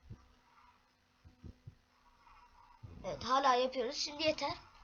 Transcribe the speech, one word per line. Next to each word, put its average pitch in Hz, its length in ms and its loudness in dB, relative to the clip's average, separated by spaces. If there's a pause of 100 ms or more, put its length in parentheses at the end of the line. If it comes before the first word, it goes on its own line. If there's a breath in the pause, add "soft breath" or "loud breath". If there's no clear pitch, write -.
(3000)
Evet, 180 180 -6
hala 262 320 4
yapıyoruz. 254 400 0
Şimdi 294 280 -4
yeter. 302 300 2 (300)